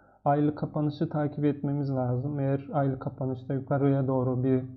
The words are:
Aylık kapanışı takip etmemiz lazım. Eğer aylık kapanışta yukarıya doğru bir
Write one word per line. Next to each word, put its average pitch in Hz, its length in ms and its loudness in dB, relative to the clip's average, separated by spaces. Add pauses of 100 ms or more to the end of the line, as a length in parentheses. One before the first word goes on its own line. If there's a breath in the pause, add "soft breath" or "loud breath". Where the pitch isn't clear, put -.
(260 loud breath)
Aylık 147 320 4
kapanışı 151 520 -2
takip 147 360 -2
etmemiz 143 460 0
lazım. 131 480 -2
Eğer 139 340 0
aylık 139 280 0
kapanışta 131 520 -4
yukarıya 139 540 2
doğru 127 360 0
bir 131 200 4 (140)